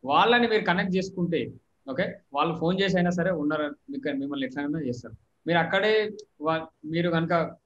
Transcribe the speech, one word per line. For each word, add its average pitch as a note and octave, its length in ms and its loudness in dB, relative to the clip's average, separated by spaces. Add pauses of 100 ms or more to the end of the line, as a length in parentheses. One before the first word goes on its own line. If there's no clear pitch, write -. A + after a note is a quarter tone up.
వాళ్ళని A3 440 6
మీరు G#3+ 160 2
కనెక్ట్ F#3 320 2
చేసుకుంటే, E3+ 560 -2 (380)
ఓకే, E3 240 -4 (180)
వాళ్ళు D#3 220 0
ఫోన్ F3+ 260 0
చేసి F#3 160 2
అయినా F3 140 4
సరే F3 200 0
ఉన్నారు D3+ 440 -2 (160)
మీకు, C#3 260 -4
మిమ్మల్ని C#3 300 -4
ఎట్లయినా C#3+ 340 -4
చేస్తారు. B2 340 -8 (320)
మీరు E3+ 120 2
అక్కడే G#3 520 2 (300)
వా-, D#3+ 260 -2 (180)
మీరు E3+ 260 -2
కనుక E3 440 0 (120)